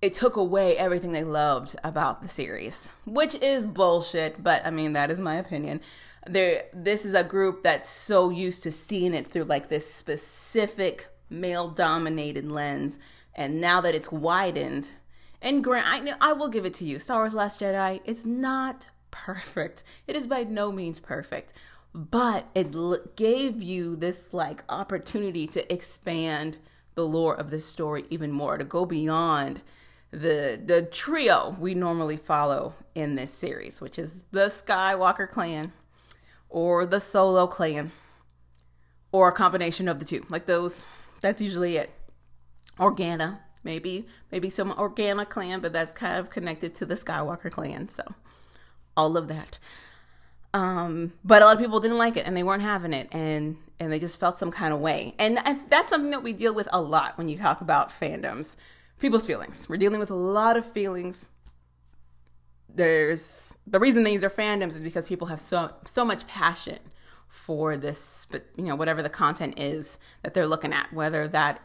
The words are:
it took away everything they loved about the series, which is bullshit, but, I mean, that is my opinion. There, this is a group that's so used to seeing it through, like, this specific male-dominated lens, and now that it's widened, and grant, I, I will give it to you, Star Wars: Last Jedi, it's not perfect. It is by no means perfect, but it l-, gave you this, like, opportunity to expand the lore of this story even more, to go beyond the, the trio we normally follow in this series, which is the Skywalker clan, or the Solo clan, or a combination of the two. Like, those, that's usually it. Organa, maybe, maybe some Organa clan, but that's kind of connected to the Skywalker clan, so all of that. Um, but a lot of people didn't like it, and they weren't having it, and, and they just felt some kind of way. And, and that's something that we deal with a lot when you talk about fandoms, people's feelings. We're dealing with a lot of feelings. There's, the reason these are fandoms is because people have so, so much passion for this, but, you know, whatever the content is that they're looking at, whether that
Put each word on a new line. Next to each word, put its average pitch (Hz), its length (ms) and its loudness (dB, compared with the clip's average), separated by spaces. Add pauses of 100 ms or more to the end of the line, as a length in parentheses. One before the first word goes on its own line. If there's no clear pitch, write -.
it 190 120 2
took 240 240 2
away 185 400 4
everything 180 360 0
they 160 120 -2
loved 147 600 0
about 151 360 -2
the - 80 -12
series, - 640 -8 (160)
which 302 300 0
is 262 280 0
bullshit, 170 760 2
but, 165 240 2
I 165 40 0
mean, 156 240 -2
that 143 160 2
is 165 80 -2
my 170 180 -4
opinion. 151 440 -6 (460)
There, 180 380 2 (100)
this 202 300 0
is 196 100 -4
a 180 100 6
group 190 380 0
that's 156 260 2
so 185 400 4
used 180 360 -2
to 160 80 -4
seeing 180 420 -2
it 147 120 -4
through, 165 180 -2
like, 143 240 -2
this 151 240 -2
specific - 1160 -2 (220)
male-dominated 160 1200 -2
lens, 143 480 -4 (360)
and 147 260 -4
now 175 200 4
that 175 140 2
it's 156 180 -4
widened, 156 760 -2 (520)
and 277 220 0
grant, 247 240 0
I, 277 340 -2
I 302 140 4
will 294 140 -4
give 220 180 -2
it 185 80 -6
to - 100 -8
you, 147 140 -4
Star 233 200 -2
Wars: 220 160 0
Last 208 260 -2
Jedi, 190 440 0
it's 233 220 -6
not 262 640 -4 (220)
perfect. - 760 -8 (220)
It 285 100 -4
is 269 100 -4
by 254 160 0
no 208 300 -2
means 170 280 -8
perfect, - 520 -10 (420)
but 214 600 0
it 160 200 -2
l-, 170 240 -2 (180)
gave 233 460 0
you 175 340 -4
this, 175 360 -4
like, 160 360 -4
opportunity 185 800 -4
to - 240 -4
expand 160 840 -4 (360)
the 165 120 0
lore 160 280 2
of 147 160 -8
this 156 160 -6
story 147 440 -4
even 156 220 -4
more, 143 260 -2
to 151 60 -4
go 170 220 -2
beyond 156 760 0 (480)
the, 151 540 0
the 170 160 6
trio 220 800 2
we 180 160 -4
normally 170 420 -2
follow 147 580 0 (200)
in 147 220 -4
this 131 160 -6
series, - 480 -8
which - 180 -14
is 165 320 -10
the 196 160 4
Skywalker 190 840 2
clan, 165 440 -4 (760)
or 175 380 2
the 190 140 2
Solo 190 480 6
clan, 156 440 -2 (1200)
or 185 160 8
a 175 40 4
combination 180 560 2
of 156 100 -2
the 147 60 -10
two. 151 260 -6
Like, 170 160 -6
those, 175 400 0 (340)
that's 208 220 0
usually 180 340 -2
it. - 140 -2 (880)
Organa, 175 600 0 (240)
maybe, 180 420 -8 (240)
maybe 185 200 -4
some 196 240 -2
Organa 202 540 -2
clan, 185 300 -6
but 175 140 -4
that's 165 180 -2
kind 180 260 -4
of 180 140 -6
connected 170 460 -8
to - 100 -6
the 170 80 -4
Skywalker 160 560 -6
clan, - 380 -8
so - 160 -6 (920)
all 165 200 4
of 165 100 -2
that. 156 320 -10 (920)
Um, 175 600 -2 (100)
but 208 180 12
a 208 40 12
lot 220 100 12
of 214 40 0
people 220 200 2
didn't 226 180 2
like 233 180 2
it, - 80 -2
and 185 120 -2
they 175 80 0
weren't 196 180 2
having 190 300 -2
it, 131 180 -4
and, 156 460 -2 (240)
and 160 120 -2
they 156 60 0
just 170 220 -6
felt 175 180 2
some 175 140 -2
kind 165 200 -2
of 151 60 0
way. 151 400 0
And, 226 260 4
and 277 260 0
that's 311 200 6
something 294 220 0
that 269 100 -4
we 233 100 -6
deal 220 220 0
with 208 160 -2
a 180 100 2
lot 151 380 2
when 165 100 -4
you 151 80 -4
talk 156 240 2
about 156 300 2
fandoms, 147 640 -6 (440)
people's 226 280 2
feelings. - 420 -6
We're 160 80 -6
dealing 202 240 2
with 208 100 -4
a 202 40 -6
lot 202 420 4
of 233 140 -2
feelings. 180 600 -6 (1400)
There's, 160 840 2 (120)
the 202 120 4
reason 233 260 6
these 202 200 2
are 196 60 2
fandoms 202 400 0
is 160 100 -10
because 165 260 -6
people 175 220 -6
have 160 120 -8
so, 170 320 -2 (140)
so - 180 0
much 220 220 -2
passion 175 520 -2 (500)
for 156 480 -2
this, 143 540 -6
but, - 160 -10 (100)
you 185 80 -6
know, 151 120 -2
whatever 160 260 0
the 147 60 -2
content 151 500 0
is 147 400 -6 (240)
that - 120 -8
they're 175 120 4
looking 156 260 0
at, 139 200 -2
whether 156 360 -2
that 147 360 0